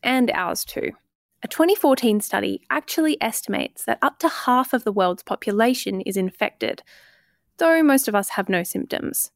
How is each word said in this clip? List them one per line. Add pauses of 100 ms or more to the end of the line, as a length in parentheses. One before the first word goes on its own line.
and
ours
too. (500)
A
twenty
fourteen
study
actually
estimates
that
up
to
half
of
the
world's
population
is
infected, (760)
though
most
of
us
have
no
symptoms.